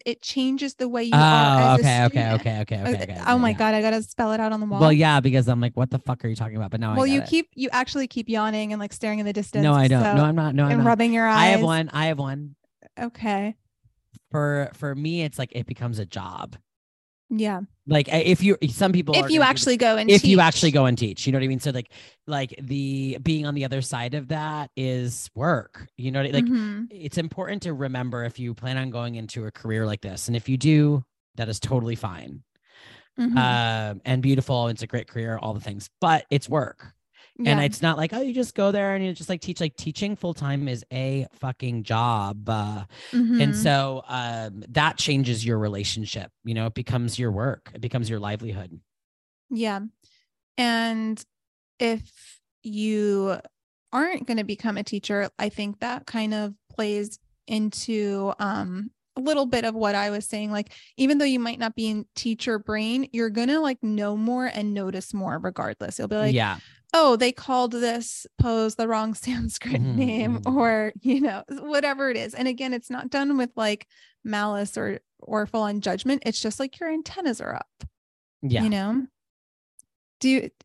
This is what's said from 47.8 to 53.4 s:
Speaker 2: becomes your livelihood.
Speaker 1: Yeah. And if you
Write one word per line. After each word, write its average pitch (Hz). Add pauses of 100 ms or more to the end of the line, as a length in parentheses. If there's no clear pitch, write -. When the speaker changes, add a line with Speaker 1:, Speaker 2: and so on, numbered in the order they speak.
Speaker 2:
becomes 117
your 110
livelihood. 101 (720)
Speaker 1:
Yeah. 220 (800)
And 226 (560)
if - (220)
you 208 (540)